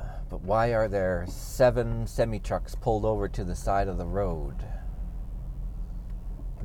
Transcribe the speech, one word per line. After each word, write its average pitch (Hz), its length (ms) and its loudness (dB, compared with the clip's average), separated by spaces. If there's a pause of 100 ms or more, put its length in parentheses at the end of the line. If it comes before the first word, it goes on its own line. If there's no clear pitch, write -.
(280)
but 87 120 -6
why 113 340 4
are 110 140 4
there 92 400 2
seven 117 800 2
semi-trucks 110 720 0
pulled 110 280 2
over 104 240 2
to 104 160 -2
the 90 100 -2
side 98 320 2
of 92 120 0
the 90 80 -2
road? 85 500 0 (2000)